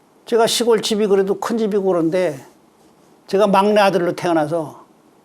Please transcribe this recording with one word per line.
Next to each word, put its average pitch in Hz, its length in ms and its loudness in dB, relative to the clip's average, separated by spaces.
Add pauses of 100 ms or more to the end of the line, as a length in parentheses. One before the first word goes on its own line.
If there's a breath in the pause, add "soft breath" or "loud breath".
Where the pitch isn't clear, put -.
(260)
제가 226 220 2
시골 226 340 0
집이 214 260 -2
그래도 196 320 0
큰 226 180 -6
집이고 208 260 -2
그런데 170 560 -2 (880)
제가 202 200 2
막내 202 340 4
아들로 180 320 2
태어나서 160 720 -4 (400)